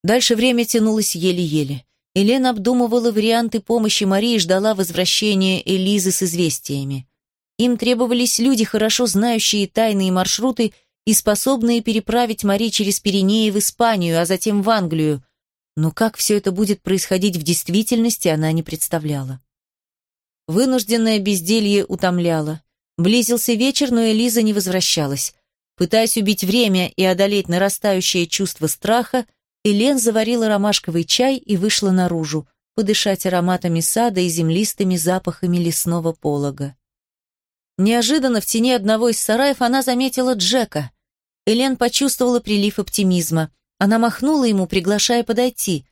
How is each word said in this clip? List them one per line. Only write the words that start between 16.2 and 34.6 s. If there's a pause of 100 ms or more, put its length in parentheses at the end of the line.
это
будет
происходить
в
действительности,
она
не
представляла. (1080)
Вынужденное
безделье
утомляло. (380)
Близился
вечер,
но
Элиза
не
возвращалась. (420)
Пытаясь
убить
время
и
одолеть
нарастающее
чувство
страха, (380)
Элен
заварила
ромашковый
чай
и
вышла
наружу, (280)
подышать
ароматами
сада
и
землистыми